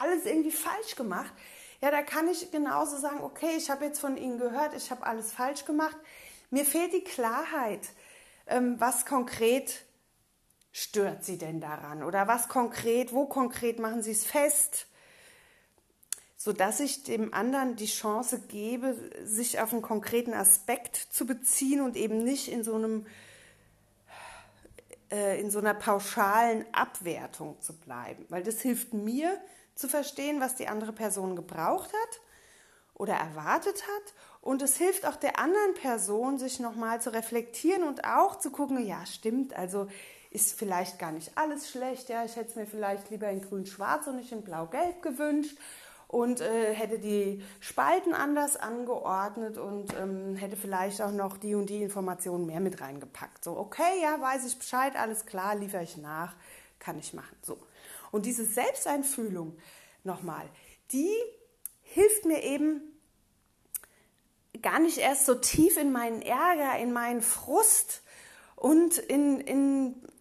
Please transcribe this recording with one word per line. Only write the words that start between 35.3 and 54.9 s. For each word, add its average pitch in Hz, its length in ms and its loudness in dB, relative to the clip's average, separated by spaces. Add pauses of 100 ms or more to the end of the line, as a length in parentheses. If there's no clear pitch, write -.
anderen 381 360 4
Person, 233 640 0
sich 254 220 -4
noch 233 140 -4
mal 226 280 -2
zu 233 100 -4
reflektieren 233 680 0
und 285 240 -2
auch 320 320 6
zu 285 120 -4
gucken, 262 360 0
"Ja, 170 180 -6
stimmt, 254 500 -2
also 196 340 -2 (420)
ist - 280 0
vielleicht 190 400 -2
gar 165 140 -6
nicht 165 240 -8
alles 294 340 -2
schlecht. 254 380 -6
Ja, 233 160 -2
ich 226 120 -8
hätte 226 120 -6
es - 80 -14
mir 214 100 -6
vielleicht 202 440 -4
lieber 214 180 -4
in 196 140 -2
grün-schwarz 202 640 -2
und 262 100 -4
nicht 247 160 -10
in 214 100 -8
blau-gelb 220 600 -4
gewünscht 294 560 -2 (500)
und, 240 320 0
äh, 220 340 0
hätte 214 240 -4
die 202 440 0 (180)
Spalten 330 540 2
anders 285 420 2
angeordnet 220 1000 -2
und, 202 360 -6
ähm, 190 420 -4
hätte 196 200 -6
vielleicht 196 460 -2
auch 208 100 0
noch 196 240 -2
die 208 180 -2
und 202 160 0
die 208 120 -2
Informationen 185 640 -2
mehr 165 140 -4
mit 185 200 0
reingepackt." - 640 -12
So, 170 120 -6
"Okay, 339 460 2
ja, 302 180 2
weiß 262 240 0
ich 240 140 -4
Bescheid, - 380 0